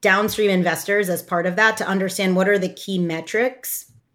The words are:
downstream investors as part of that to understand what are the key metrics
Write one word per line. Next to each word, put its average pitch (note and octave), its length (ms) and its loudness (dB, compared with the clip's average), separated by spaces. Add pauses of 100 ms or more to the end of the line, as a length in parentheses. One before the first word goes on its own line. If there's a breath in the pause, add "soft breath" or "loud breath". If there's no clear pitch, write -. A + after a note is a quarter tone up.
downstream G#3 500 2
investors F#3 580 0
as E3+ 140 -2
part F3 240 -2
of F3+ 100 -2
that A3 220 4
to G#3 100 -4
understand F#3 480 0
what F#3 120 2
are G3+ 100 4
the F#3 100 -2
key - 300 -6
metrics F3 920 -4 (240)